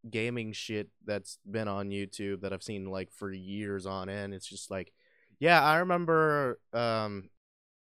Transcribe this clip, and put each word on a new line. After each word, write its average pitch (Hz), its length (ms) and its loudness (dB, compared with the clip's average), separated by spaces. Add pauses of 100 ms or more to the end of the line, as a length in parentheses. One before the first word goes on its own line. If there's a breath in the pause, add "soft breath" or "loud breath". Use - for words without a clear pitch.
gaming 113 440 -2
shit 104 360 -4 (160)
that's 104 340 -4 (100)
been 110 180 -2
on 101 220 -2
YouTube 98 520 -4
that 98 120 -4
I've 92 100 -6
seen, 101 220 -6
like, 95 260 -6
for 101 200 -8
years 98 540 -4
on 95 240 -4
end, 101 240 -4
it's 95 140 -10
just - 240 -12
like, 95 220 -6 (460 soft breath)
yeah, 165 220 8
I 151 160 6
remember, 160 840 4 (140)
um, 110 560 0 (680)